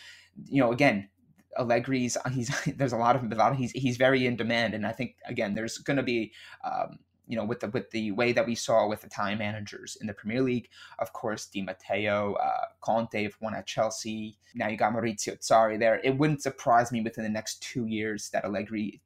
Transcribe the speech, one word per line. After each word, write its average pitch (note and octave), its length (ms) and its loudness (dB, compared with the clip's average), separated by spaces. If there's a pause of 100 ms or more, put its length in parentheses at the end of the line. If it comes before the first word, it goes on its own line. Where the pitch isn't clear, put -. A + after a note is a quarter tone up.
(460)
you C3+ 160 2
know, A#2 100 4
again, A#2+ 380 2 (480)
Allegri's, B2 600 0 (140)
he's, B2+ 200 -4 (140)
<laughs> D3 100 -2
there's B2+ 180 0
a A2+ 40 -2
lot A#2+ 180 6
of, A#2+ 160 -2
a A#2 40 -2
lot A2 180 4
of, C3+ 40 0
he's, B2 140 -2
he's B2 260 0
very C3 280 6
in B2 100 0
demand. A#2 380 0
And G#2+ 120 -4
I G#2+ 60 -2
think, A#2 240 -6 (100)
again, A2 300 -2
there's A2+ 220 -4
gonna C#3 260 0
be, A#2 300 -2 (300)
um, - 360 -6 (280)
you A#2+ 80 -4
know, G#2+ 80 -2
with A#2 160 -2
the, G#2 100 -6
with A2+ 220 -4
the A2 200 -2
way A#2+ 200 2
that A#2 160 2
we A#2 80 -2
saw A2 320 2
with G#2+ 160 -4
Italian G#2 340 -4
managers G#2 600 -8
in G#2+ 80 -8
the G2+ 60 -6
Premier A2+ 280 -2
League, B2 280 0 (300)
of A#2 140 -4
course, G#2+ 320 -6
Di - 160 -8
Matteo, G2+ 760 -2
uh, - 300 0 (160)
Conte, A2 480 0 (120)
won A2 120 -6
at G2+ 140 -8
Chelsea. A2 720 -4 (180)
Now A2 140 -2
you A2 80 -4
got A2 160 2
Maurizio A2+ 460 -2
Sarri A2 380 6
there. A2 260 4
It C3+ 140 2
wouldn't D3+ 240 2
surprise A#2+ 500 2
me A#2 100 0
within A2+ 240 -4
the G#2+ 40 -2
next - 320 -4
two B2 240 -4
years G#2+ 440 -4
that G#2 160 0
Allegri G#2 600 -4